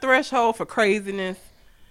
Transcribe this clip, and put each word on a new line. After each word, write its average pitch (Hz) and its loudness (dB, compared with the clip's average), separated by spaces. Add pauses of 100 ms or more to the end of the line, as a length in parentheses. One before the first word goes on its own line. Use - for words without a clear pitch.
threshold 262 2
for 226 -6
craziness. 196 -2 (540)